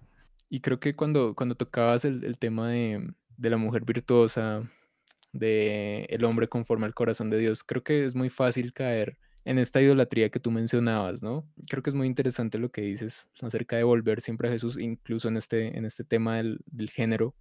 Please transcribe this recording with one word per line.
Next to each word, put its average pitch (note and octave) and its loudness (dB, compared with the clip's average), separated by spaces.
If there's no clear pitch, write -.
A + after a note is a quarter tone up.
Y C3+ -6
creo B2 0
que D3 -2
cuando, D3 2
cuando B2 -2
tocabas A#2+ 2
el, C3+ -2
el A#2+ -6
tema A2+ -2
de, A#2 -2
de A#2 0
la A2+ 4
mujer A2+ 0
virtuosa, A2+ 2
de G#2+ 0
el A#2 -2
hombre A2+ 2
conforme A2+ -2
al G#2+ -6
corazón A2+ 0
de A2 2
Dios, A2 0
creo - -4
que D3 2
es B2 -4
muy B2+ 0
fácil B2 0
caer A#2+ -2
en C3 0
esta C3 4
idolatría B2+ 6
que - -2
tú A2+ -2
mencionabas, A2+ 0
¿no? C3+ -6
Creo C3+ -4
que D3 -4
es C#3 -2
muy C3+ 0
interesante B2 -2
lo A#2 -2
que G#2+ -8
dices G#2+ -8
acerca A#2 -4
de A#2 2
volver A2+ 4
siempre A#2 -4
a A#2+ 0
Jesús, A#2 -4
incluso A#2 -4
en A2+ 0
este, A2 -2
en A2+ -4
este A2+ -8
tema A2+ 2
del, A2+ -2
del G#2+ -8
género. A2+ 0